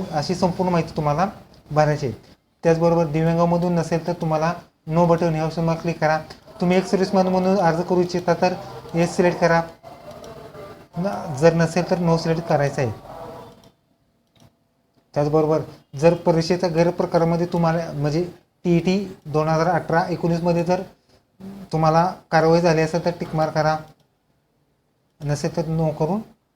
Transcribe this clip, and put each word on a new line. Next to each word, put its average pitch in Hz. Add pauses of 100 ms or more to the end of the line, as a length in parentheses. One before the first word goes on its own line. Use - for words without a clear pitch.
(100)
अशी 156
संपूर्ण 180
माहिती 165
तुम्हाला 151 (440)
भरायची 151
आहे. - (300)
त्याचबरोबर 170
दिव्यांगामधून 170
नसेल 165
तर 185
तुम्हाला 160 (340)
नो 165
बटन 170
ह्या 156
ऑप्शनवर 165
क्लिक 165
करा. 156 (440)
तुम्ही 180
एक 185
सर्व्हिसमॅन 185
म्हणून 185
अर्ज 165
करू 180
इच्छिता 180
तर 185 (400)
हे 170
सिलेक्ट 175
करा, 165 (1400)
न-, 190
जर 165
नसेल 165
तर 175
नो 165
सिलेक्ट 165
करायचं 143
आहे. 113 (2250)
त्याचबरोबर 151 (380)
जर 165
परीक्षेच्या 175
गैरप्रकारामध्ये 170
तुम्हाला 165
म्हणजे 147 (420)
टीईटी 175 (280)
दोन 156
हजार 160
अठरा 165
एकोणीसमध्ये 170
जर 180 (880)
तुम्हाला 160 (260)
कारवाई 165
झाली 160
असेल 160
तर 175
टिक 165
मार्क 156
करा, 156 (1500)
नसेल 147
तर 165
नो 160
करून 156 (360)